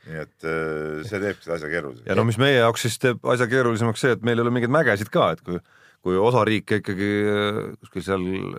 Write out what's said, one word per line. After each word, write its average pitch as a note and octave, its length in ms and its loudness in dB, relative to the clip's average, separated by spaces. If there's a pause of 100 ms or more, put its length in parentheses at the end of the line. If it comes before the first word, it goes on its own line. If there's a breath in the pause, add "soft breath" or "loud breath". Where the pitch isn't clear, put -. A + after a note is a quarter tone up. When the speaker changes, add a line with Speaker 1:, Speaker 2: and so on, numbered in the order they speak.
(120)
Speaker 1:
nii D#2+ 100 -10
et, - 220 -16
äh, D#2 640 -4
see G2+ 160 -6
teeb G2+ 160 -4
seda E2+ 160 -6
asja D2+ 160 -8
keeruliseks. C#2 340 -8
Speaker 2:
Ja - 140 0
no A2+ 80 4
mis G#2+ 100 -2
meie C3+ 220 4
jaoks A2+ 240 2
siis A2+ 160 -4
teeb B2 260 0
asja B2+ 220 2
keerulisemaks A#2 560 0
see, C3 80 4
et A2+ 160 0
meil A#2 100 2
ei A#2 60 2
ole A#2+ 100 2
mingeid B2 220 0
mägesid A2 340 2
ka, A#2+ 240 2
et - 80 -10
kui, F2 160 -6 (480 soft breath)
kui F#2 160 2
osa A#2 240 4
riike G#2+ 380 0
ikkagi, G2+ 260 -4 (220)
äh, G#2 260 -2 (240)
kuskil - 240 -10
seal F#2+ 220 -2 (300)